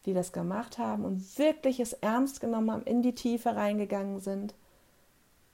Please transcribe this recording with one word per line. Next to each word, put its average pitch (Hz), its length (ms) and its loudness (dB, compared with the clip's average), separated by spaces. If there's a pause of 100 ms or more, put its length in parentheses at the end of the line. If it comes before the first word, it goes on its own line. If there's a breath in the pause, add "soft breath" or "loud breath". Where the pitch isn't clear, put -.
die 196 100 2
das 180 180 0
gemacht 185 460 -4
haben 214 260 -2
und 190 340 -4
wirklich 277 420 4
es 233 120 -2
ernst 247 480 0
genommen 220 300 0
haben, 220 140 -2
in 240 180 2
die 240 120 4
Tiefe 233 420 0
reingegangen 202 640 -2
sind, 196 340 -6 (1000 soft breath)